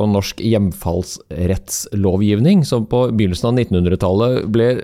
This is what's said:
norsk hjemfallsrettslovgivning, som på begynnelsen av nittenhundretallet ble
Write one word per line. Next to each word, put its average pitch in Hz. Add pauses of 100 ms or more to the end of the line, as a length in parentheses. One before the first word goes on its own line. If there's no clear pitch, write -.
norsk 101
hjemfallsrettslovgivning, 101
som 117
på 123
begynnelsen 104
av 123
nittenhundretallet 98
ble 113 (160)